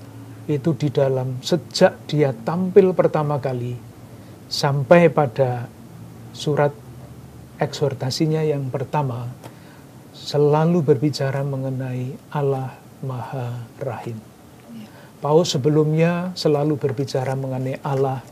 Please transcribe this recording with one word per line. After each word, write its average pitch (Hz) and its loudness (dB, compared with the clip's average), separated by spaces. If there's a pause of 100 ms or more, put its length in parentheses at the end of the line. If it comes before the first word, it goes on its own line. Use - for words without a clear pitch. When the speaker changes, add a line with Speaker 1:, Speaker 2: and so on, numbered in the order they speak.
(460)
Speaker 1:
itu 151 0
di 147 0
dalam, 131 0
sejak - 2
dia 147 2
tampil 185 4
pertama 151 0
kali, 123 -4 (720)
sampai 151 6
pada 127 0 (640)
surat 147 0 (880)
ekshortasinya 151 0
yang 139 -2
pertama, 131 -4 (800)
selalu 151 2
berbicara 139 0
mengenai 131 -6 (160)
Allah 139 -2 (220)
Maha 120 -8 (160)
Rahim. 113 -8 (500)
Speaker 2:
Iya. - -14 (320)
Speaker 1:
Paus 156 4
sebelumnya 156 2
selalu 151 2
berbicara 131 -2
mengenai 131 -4
Allah 135 -2